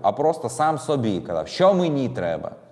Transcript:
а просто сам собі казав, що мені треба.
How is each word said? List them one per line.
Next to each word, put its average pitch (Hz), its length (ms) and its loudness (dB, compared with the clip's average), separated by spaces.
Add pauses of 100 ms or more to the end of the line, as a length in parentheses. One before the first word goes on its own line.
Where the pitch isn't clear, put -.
а 101 100 4
просто 143 380 0
сам 156 280 0
собі 117 420 -2
казав, 80 280 -4
що 190 260 4
мені 151 360 0
треба. 87 420 -4 (200)